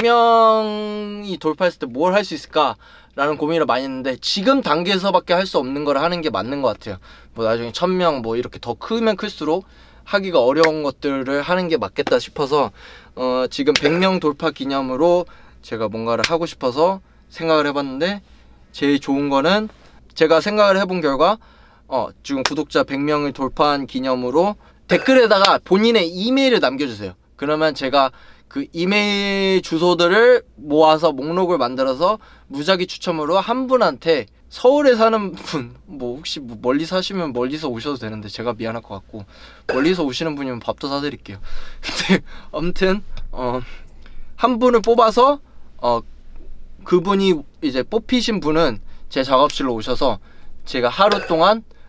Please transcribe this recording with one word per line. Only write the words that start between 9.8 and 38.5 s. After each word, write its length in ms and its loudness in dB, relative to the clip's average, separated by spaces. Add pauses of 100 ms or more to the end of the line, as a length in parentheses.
하기가 400 0
어려운 400 2
것들을 580 -4
하는 280 -2
게 80 2
맞겠다 420 -2
싶어서, 520 -2 (440)
어, 340 -2
지금 240 0
백 200 0
명 260 2
돌파 320 -2
기념으로 720 0 (380)
제가 260 -6
뭔가를 400 -2
하고 160 -2
싶어서 560 0 (280)
생각을 380 0
해봤는데, 540 -4 (500)
제일 280 0
좋은 300 -2
거는 400 0 (440)
제가 260 2
생각을 400 2
해본 220 -4
결과, 360 0 (500)
어, 220 -4 (120)
지금 220 -4
구독자 400 0
백 160 -6
명을 340 0
돌파한 540 -2
기념으로 680 -2 (320)
댓글에다가 800 6
본인의 440 4
이메일을 500 2
남겨주세요. 540 -2 (220)
그러면 400 0
제가 360 2 (360)
그 240 -6
이메일 920 0
주소들을 840 4 (120)
모아서 560 4
목록을 460 0
만들어서 600 0 (280)
무작위 400 -2
추첨으로 520 -2
한 280 -2
분한테, 600 2 (220)
서울에 460 4
사는 380 2
분, 420 -8 (100)
뭐 300 -8
혹시 240 -10
뭐 220 -12
멀리 240 0
사시면 480 -4
멀리서 340 -2
오셔도 300 -6
되는데 320 -10
제가 240 -6